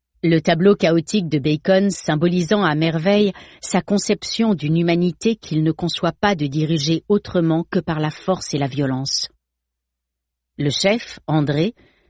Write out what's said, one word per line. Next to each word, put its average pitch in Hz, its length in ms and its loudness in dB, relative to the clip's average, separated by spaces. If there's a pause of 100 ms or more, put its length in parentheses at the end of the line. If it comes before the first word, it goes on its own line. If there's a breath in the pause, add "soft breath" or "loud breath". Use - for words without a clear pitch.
(240)
Le 165 160 4
tableau 180 360 4
chaotique 170 540 0
de 151 100 0
Bacon 185 520 2
symbolisant 175 720 0
à 156 120 2
merveille 165 560 2 (300 loud breath)
sa - 200 -2
conception 208 760 -2
d'une 151 200 0
humanité 170 600 0
qu'il 156 280 -2
ne 160 80 2
conçoit 165 400 -4
pas 208 240 0
de 147 120 -2
diriger 156 600 -2
autrement 170 640 0
que 185 100 -2
par 160 200 -4
la 156 100 -2
force - 460 -6
et - 20 0
la 139 100 -2
violence. 131 640 -4 (1300)
Le 143 120 -2
chef, 202 580 -2
André, 151 460 0 (360 soft breath)